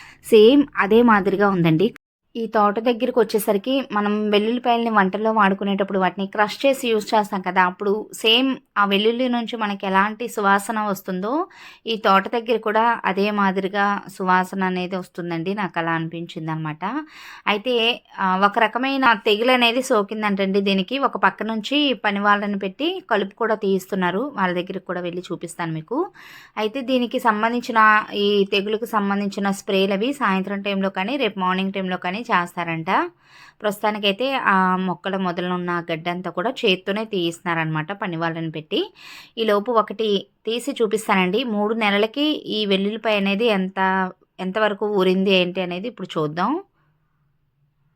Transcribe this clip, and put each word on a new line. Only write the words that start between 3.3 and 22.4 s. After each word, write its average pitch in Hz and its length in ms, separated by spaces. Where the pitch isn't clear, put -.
మనం 208 380
వెల్లుల్లిపాయల్ని 233 600
వంటల్లో 208 420
వాడుకునేటప్పుడు 196 680
వాటిని 190 280
క్రష్ 208 400
చేసి 262 220
యూజ్ 214 260
చేస్తాం 208 260
కదా, 185 240
అప్పుడు 190 480
సేమ్ 254 440
ఆ 202 60
వెల్లుల్లి 220 440
నుంచి 240 280
మనకి 202 300
ఎలాంటి 208 420
సువాసన 202 520
వస్తుందో 208 640
ఈ 226 100
తోట 196 320
దగ్గర 233 280
కూడా 220 480
అదే 196 260
మాదిరిగా 202 720
సువాసన 185 460
అనేది 185 320
వస్తుందండి. 175 580
నాకు 185 240
అలా 165 140
అనిపించింది 165 580
అనమాట. 156 340
అయితే, 233 560
ఆ, 185 180
ఒక 202 120
రకమైన 247 540
తెగులు 233 260
అనేది 240 300
సోకిందంటండి 202 800
దీనికి. 196 380
ఒక 254 180
పక్క 196 260
నుంచి 240 520
పని 202 160
వాళ్ళని 202 380